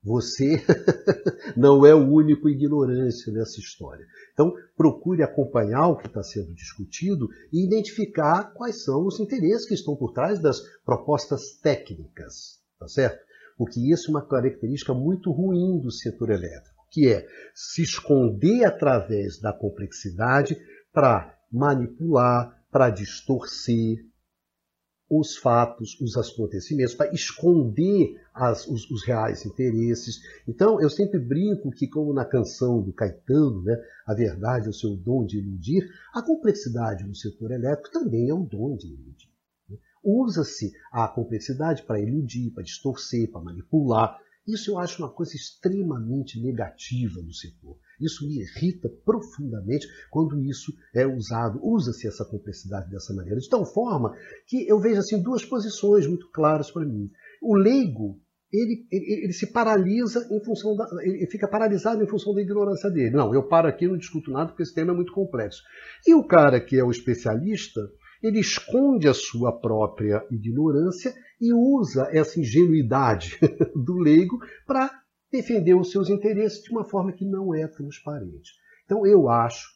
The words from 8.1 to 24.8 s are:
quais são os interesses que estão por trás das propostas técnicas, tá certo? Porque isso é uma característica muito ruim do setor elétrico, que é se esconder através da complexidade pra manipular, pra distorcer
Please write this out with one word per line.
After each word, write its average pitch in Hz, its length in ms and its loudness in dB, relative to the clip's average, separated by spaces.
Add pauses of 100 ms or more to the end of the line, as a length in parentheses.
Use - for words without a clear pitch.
quais 240 320 -8
são 143 220 0
os 190 120 -4
interesses 214 480 -2
que 220 60 -4
estão 151 240 -4
por 131 160 -6
trás 180 280 -2
das 143 200 2 (240)
propostas 143 680 -2
técnicas, - 1040 -8 (180)
tá 82 80 -18
certo? 127 320 0 (380)
Porque 120 240 -4
isso 156 280 2
é - 20 -4
uma 151 160 -2
característica 135 680 -2
muito 170 400 -2
ruim 180 480 0
do 123 100 -4
setor 113 380 -6
elétrico, 87 640 -6
que 147 180 4
é 101 180 2 (280)
se - 260 -10
esconder 147 840 2
através 107 760 0
da 104 140 -4
complexidade 110 1000 -2 (380)
pra 120 420 4 (160)
manipular, 123 1200 0
pra 127 200 4
distorcer 113 1120 -4 (1120)